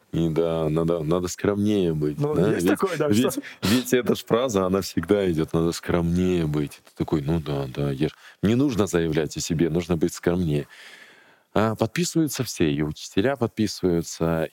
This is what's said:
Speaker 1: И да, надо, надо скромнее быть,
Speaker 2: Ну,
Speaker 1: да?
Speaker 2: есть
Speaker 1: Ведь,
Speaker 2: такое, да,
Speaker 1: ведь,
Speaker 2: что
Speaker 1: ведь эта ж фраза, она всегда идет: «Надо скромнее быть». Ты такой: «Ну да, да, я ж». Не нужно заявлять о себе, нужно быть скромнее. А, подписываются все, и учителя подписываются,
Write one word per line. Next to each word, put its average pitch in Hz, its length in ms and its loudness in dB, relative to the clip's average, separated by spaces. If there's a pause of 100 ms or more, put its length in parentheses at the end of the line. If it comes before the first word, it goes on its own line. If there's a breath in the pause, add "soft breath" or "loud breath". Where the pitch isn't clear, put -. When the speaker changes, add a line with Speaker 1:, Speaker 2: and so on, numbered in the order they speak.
(120)
Speaker 1:
И 82 180 0
да, 80 400 2
надо, 82 340 0
надо 87 240 0
скромнее 101 680 0
быть, 76 260 -2
Speaker 2:
Ну, 147 160 -2
Speaker 1:
да? 175 180 2
Speaker 2:
есть 170 120 0
Speaker 1:
Ведь, 302 140 2
Speaker 2:
такое, 175 180 -2
да, 151 100 0
Speaker 1:
ведь, 226 260 2
Speaker 2:
что 285 80 -6 (200 loud breath)
Speaker 1:
ведь 220 320 0
эта 123 220 2
ж - 100 -6
фраза, 113 400 2
она 95 160 2
всегда 95 500 0
идет: 78 220 0
«Надо 82 180 2
скромнее 87 760 0
быть». 73 360 -4
Ты - 140 -20
такой: 78 240 0
«Ну 80 180 0
да, 78 360 -4
да, 71 160 -2
я 101 160 -2
ж». - 40 -6 (300 loud breath)
Не 104 140 2
нужно 120 320 2
заявлять 80 500 0
о - 20 -4
себе, 82 300 0
нужно 85 280 0
быть 85 160 0
скромнее. 87 520 0 (880 loud breath)
А, 110 220 0
подписываются 156 680 -2
все, 82 300 0
и 73 80 0
учителя 98 540 -2
подписываются, 85 1160 -2